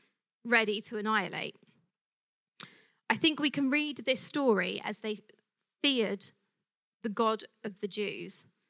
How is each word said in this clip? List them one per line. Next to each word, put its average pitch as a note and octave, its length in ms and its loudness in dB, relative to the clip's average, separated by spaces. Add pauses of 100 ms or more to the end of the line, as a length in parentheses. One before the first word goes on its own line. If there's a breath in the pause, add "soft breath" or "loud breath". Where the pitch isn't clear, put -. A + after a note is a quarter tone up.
(440 soft breath)
ready A3 380 6
to A3+ 160 -2
annihilate. G3+ 580 -2 (1500 loud breath)
I A#3+ 60 0
think D4 260 2
we D4 80 2
can C4+ 220 0
read D4 340 -2
this C4 160 0
story G3+ 640 0
as G#3 140 -6
they G#3+ 220 -8 (600)
feared A3+ 440 2 (760)
the A#3 60 -6
God A3 360 0 (200)
of G#3 160 -10
the G#3 80 -4
Jews. F#3+ 560 -4 (260)